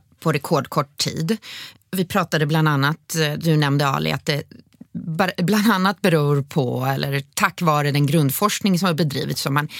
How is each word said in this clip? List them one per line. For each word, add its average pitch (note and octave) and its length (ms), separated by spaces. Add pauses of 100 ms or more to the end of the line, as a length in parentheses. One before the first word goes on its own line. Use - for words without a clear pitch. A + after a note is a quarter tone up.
(200)
på D#3+ 120
rekordkort C#3+ 640
tid. - 400 (540)
Vi F#3 140
pratade E3+ 420
bland D#3 220
annat, C#3+ 460
eh, D#3 180
du D#3 240
nämnde D3 320
Ali, D#3 240
att - 140
det C#3+ 160 (520)
bar-, F3+ 480
bland G#3 300
annat F#3+ 280
beror D3 420
på, B2+ 440
eller C#3 360 (120)
tack G3 280
vare D3 280
den C#3+ 160
grundforskning E3+ 720
som F#3+ 80
har F3 80
bedrivits, D3 460
som C#3 140
man D3 140 (120)